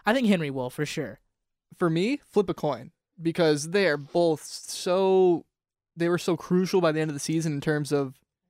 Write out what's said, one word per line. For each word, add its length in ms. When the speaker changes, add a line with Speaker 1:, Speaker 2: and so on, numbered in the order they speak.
Speaker 1:
I 80
think 140
Henry 220
will, 200
for 160
sure. 340
Speaker 2:
For 120
me, 360
flip 240
a 40
coin, 380
because 500
they 160
are 100
both 460
so, 1040
they 140
were 80
so 200
crucial 420
by 120
the 100
end 80
of 60
the 40
season 340
in 80
terms 300
of 280